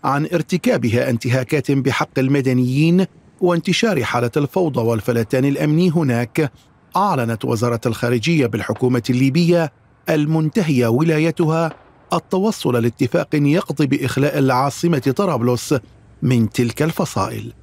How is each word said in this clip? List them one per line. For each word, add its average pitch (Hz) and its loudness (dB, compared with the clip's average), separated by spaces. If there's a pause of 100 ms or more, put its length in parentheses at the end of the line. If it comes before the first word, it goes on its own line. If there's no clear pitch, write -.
عن 143 0
ارتكابها 135 0
انتهاكات 131 -2
بحق 135 -2
المدنيين 135 2 (360)
وانتشار 175 0
حالة 120 -2
الفوضى 147 -2
والفلتان 117 0
الأمني 151 2
هناك، 139 0 (440)
أعلنت 131 -2
وزارة 120 -2
الخارجية 123 0
بالحكومة 120 -2
الليبية 151 2 (380)
المنتهية 156 0
ولايتها 160 0 (400)
التوصل 180 0
لاتفاق 127 -2
يقضي 151 0
بإخلاء 139 0
العاصمة 135 0
طرابلس 127 0 (460)
من 120 2
تلك 120 -2
الفصائل. 113 -4